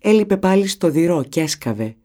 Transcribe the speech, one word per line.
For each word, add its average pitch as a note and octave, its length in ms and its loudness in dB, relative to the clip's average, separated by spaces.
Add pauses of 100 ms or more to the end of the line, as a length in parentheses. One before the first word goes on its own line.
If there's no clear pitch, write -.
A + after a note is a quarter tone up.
έλειπε G#3 360 2
πάλι G3 300 2
στο F#3 240 -2
δυρό D#3+ 340 0
και C#3+ 160 -6
έσκαβε, A2+ 640 -6